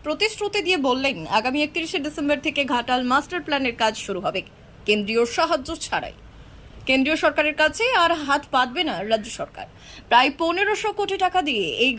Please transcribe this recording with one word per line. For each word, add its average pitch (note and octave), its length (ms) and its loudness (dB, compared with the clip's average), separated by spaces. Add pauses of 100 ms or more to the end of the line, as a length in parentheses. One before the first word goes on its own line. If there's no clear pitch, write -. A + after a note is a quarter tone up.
প্রতিশ্রুতি G4+ 600 -2
দিয়ে F4+ 240 2
বললেন, C4 300 0 (220)
আগামী B3+ 220 0
একত্রিশে D#4+ 460 -4
ডিসেম্বর D4 400 -2
থেকে C#4+ 180 0
ঘাটাল B3 360 0 (120)
মাস্টার D4 340 0
প্ল্যানের C4+ 300 0
কাজ A3 180 2 (120)
শুরু F#3 140 -6
হবে E3 200 -2 (440)
কেন্দ্রীয় G#3+ 380 2 (140)
সাহায্য D#4+ 340 2 (160)
ছাড়াই। - 300 -6 (720)
কেন্দ্রীয় C4+ 360 2
সরকারের D4+ 380 2
কাছে D#4 220 2 (180)
আর E4 80 6 (160)
হাত C#4+ 240 2
পাতবে B3+ 340 0
না C4 180 -2
রাজ্য G#3+ 260 0 (100)
সরকার। - 280 -10 (400)
প্রায় B3+ 240 6 (100)
পনেরোশো G4 520 0
কোটি G4 320 -2
টাকা F#4 180 2
দিয়ে A#3 240 -2 (180)
এই C4 140 4